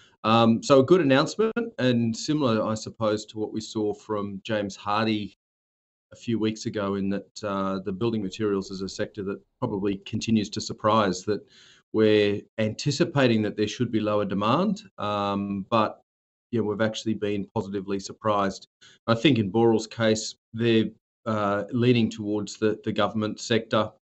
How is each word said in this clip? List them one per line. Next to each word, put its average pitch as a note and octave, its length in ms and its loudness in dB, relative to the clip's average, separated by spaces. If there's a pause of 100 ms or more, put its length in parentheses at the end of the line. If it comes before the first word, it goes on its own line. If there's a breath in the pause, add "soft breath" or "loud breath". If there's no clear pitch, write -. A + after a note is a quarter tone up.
(220 soft breath)
Um, A2+ 380 6
so C#3 200 6
a C3 40 4
good F3+ 180 6
announcement, D3+ 520 2 (240)
and A#2 380 2
similar, B2+ 480 0
I G#2+ 100 -2
suppose, G#2+ 520 -2
to A2 120 -14
what G#2+ 140 -6
we A2 80 -6
saw G#2+ 320 -4
from G2+ 520 -6
James G#2 320 -4
Hardie G#2+ 580 -2 (800)
a - 40 -20
few A2 240 -4
weeks A2 260 -2
ago, G2+ 300 -2
in G2 140 -2
that, - 340 -8
uh, F#2+ 340 -2
the G2 140 -6
building A2 300 -2
materials G2 500 -4
is F#2+ 100 -10
a F#2+ 60 -6
sector - 340 -8
that G2 180 -6 (200)
probably G#2 380 -2
continues G#2+ 520 -2
to G#2+ 100 -8
surprise, G#2+ 640 0
that G#2 220 -4 (460 soft breath)
we're G#2+ 480 4 (180)
anticipating B2 840 2
that G#2 140 -2
there G#2+ 120 0
should A#2 240 -2
be A2 80 0
lower G#2 240 0
demand, A2+ 580 0 (160)
um, G2+ 720 -4
but, A2 300 0 (520)
yeah, A2+ 80 0
we've G#2 220 -2
actually A2 320 -2
been G#2 380 -4
positively G2 460 -4
surprised. G2+ 720 -4 (400 loud breath)
I A2+ 80 4
think A#2+ 220 4
in G2+ 120 0
Boral's A2+ 380 2
case, A2+ 480 -2 (160)
they're, A2+ 320 2 (420)
uh, G2+ 460 -2
leaning A#2+ 360 4
towards G#2 500 -4
the, G#2+ 260 0
the G#2+ 80 -2
government G#2 480 -2
sector, A2 500 0 (200)